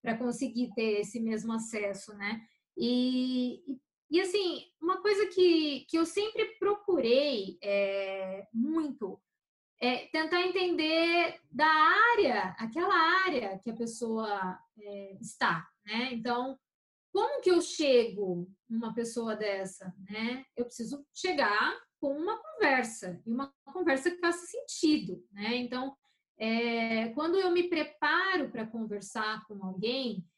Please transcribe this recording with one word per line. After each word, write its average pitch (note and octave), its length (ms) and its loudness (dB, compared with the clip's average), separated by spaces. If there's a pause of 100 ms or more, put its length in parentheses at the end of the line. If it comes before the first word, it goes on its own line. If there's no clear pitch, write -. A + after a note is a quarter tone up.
pra A3+ 160 -2
conseguir A#3+ 560 -2
ter A3 280 0
esse - 180 -6
mesmo A3+ 340 -2
acesso, G#3 600 -6
né? G#3 280 -6 (320)
E, B3 920 0
e, C4 120 -8 (300)
e, E4 120 4
assim, F4+ 440 -2 (160)
uma F#4 220 0
coisa G4+ 240 4
que, D#4+ 600 4
que E4 120 0
eu E4 60 4
sempre G#4+ 400 -2 (120)
procurei, C4+ 1040 2
é, G3 920 -2
muito C4 680 -2 (580)
é B3 280 -2
tentar D#4+ 340 0
entender E4+ 1000 2 (100)
da D4 160 2
área, D#4 960 4
aquela E4+ 360 0 (300)
área G#3+ 340 -2
que A#3 100 -8
a A3+ 60 -8
pessoa, A3 840 -4 (180)
é, G3+ 440 -14
está, F3+ 460 -2 (180)
né? A#3+ 280 -4
Então, A#3+ 460 -4 (540)
como A#4+ 280 0
que F#4 80 4
eu F4 120 6
chego G3+ 920 2 (180)
numa A3+ 240 -4
pessoa A3+ 420 -4
dessa, F#3+ 580 -6 (160)
né? A#3 360 -4 (100)
Eu A#3+ 100 -2
preciso B3+ 480 -10
chegar C#4+ 680 0 (200)
com C#4 180 0
uma G4+ 200 -2
conversa, C4 880 0
e A3+ 60 -6
uma C#4 220 -4 (180)
conversa E4 400 2
que - 80 -10
faça F4 260 0
sentido, D4+ 880 -2
né? G#3 240 -4
Então, B3 400 -6 (420)
é, A3+ 720 0
quando E4 300 0
eu F#4 120 2
me F4 180 2
preparo D#4+ 840 0
pra A3 160 -6
conversar G#3+ 800 -6
com G3 160 -12
alguém G3 600 -4 (120)